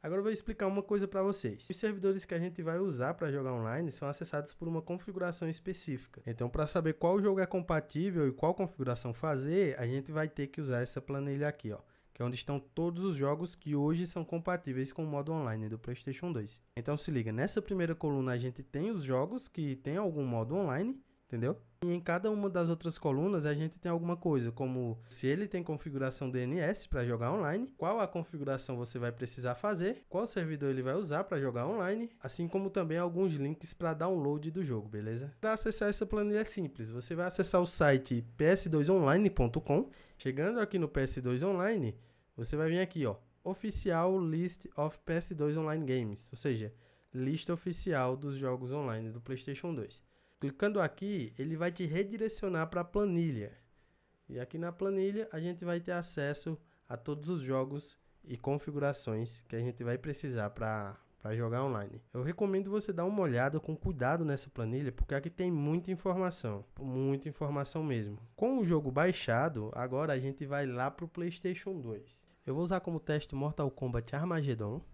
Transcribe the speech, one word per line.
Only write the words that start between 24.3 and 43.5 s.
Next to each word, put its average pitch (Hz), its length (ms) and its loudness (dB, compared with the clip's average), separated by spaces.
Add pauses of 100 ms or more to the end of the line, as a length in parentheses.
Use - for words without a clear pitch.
como 123 560 -2
se - 180 -4
ele 180 220 2
tem 180 140 -2
configuração 135 680 -2
D 127 120 0
N 131 180 0
S 175 280 0
pra 127 200 0
jogar 120 260 0
online, 202 460 0
qual 202 220 0
a 190 80 2
configuração 135 680 -4
você 120 220 -4
vai 120 120 0
precisar 123 440 -4
fazer, 208 520 0
qual 202 200 -2
servidor 156 420 -2
ele 131 140 0
vai 131 120 0
usar 175 300 0
pra 170 160 -2
jogar 123 260 0
online, 214 440 0 (100)
assim 170 260 -4
como 196 220 0
também 170 300 0
alguns 175 340 2
links 147 400 -2
pra 165 220 0
download 151 560 0
do 180 120 -2
jogo, 110 280 -2
beleza? 113 500 -4
Pra 220 140 2
acessar 214 340 0
essa 208 160 0
planilha 208 360 2
é 220 40 0
simples, 139 460 -6
você 120 240 -6
vai 175 120 0
acessar 180 360 4
o 175 40 4
site 131 600 6 (100)
P 147 80 2
S 185 240 6
dois 151 220 4
online 185 400 8
ponto 120 280 4
com. 180 300 2 (300)
Chegando 160 420 0
aqui 202 180 2
no 156 100 2
P 147 120 0
S 135 220 0
dois 123 200 2
Online, 185 540 2 (400)
você 120 200 -4
vai 156 120 2
vir 175 120 2
aqui, 175 260 0
ó, 101 100 0 (260)
Official 190 800 2